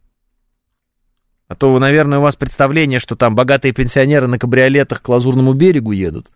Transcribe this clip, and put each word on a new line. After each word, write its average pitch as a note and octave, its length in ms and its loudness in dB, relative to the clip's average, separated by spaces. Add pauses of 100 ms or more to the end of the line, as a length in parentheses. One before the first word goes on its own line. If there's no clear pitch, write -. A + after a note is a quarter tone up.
(1500)
А F3 80 -16
то, C3 240 2
наверное, C#3+ 400 0
у C#3+ 40 0
вас C#3+ 140 0
представление, C#3 600 -2
что A#2 180 -8
там A#2 180 0
богатые C3 380 0
пенсионеры C3+ 540 0
на A#2+ 120 -2
кабриолетах C3 640 0
к - 60 -12
Лазурному B2+ 440 2
берегу C#3 400 0
едут E2+ 420 -6